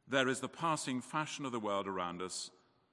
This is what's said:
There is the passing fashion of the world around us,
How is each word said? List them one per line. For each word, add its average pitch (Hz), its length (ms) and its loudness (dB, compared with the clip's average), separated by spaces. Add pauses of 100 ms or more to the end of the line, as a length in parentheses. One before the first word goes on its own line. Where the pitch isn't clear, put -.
There 131 220 4
is 131 100 2
the 127 100 -4
passing 151 520 0
fashion 151 440 -4
of 127 60 -4
the 120 80 0
world 101 280 0
around 90 340 -2
us, - 300 -6 (420)